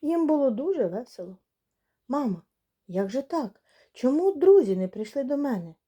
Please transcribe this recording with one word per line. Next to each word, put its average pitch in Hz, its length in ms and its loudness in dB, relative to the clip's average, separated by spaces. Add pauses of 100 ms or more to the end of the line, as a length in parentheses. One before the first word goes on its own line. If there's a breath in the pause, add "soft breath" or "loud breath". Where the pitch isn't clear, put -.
їм 330 260 0
було 285 220 2
дуже 269 380 -2
весело. 185 500 -10 (720)
«Мамо, 240 340 -2 (460)
як 190 220 -2
же 247 120 -4
так? 277 400 -6 (320 soft breath)
Чому 311 380 2
друзі 311 440 6
не 185 120 -2
прийшли 214 360 -6
до 277 140 -2
мене?» 202 380 -4 (120)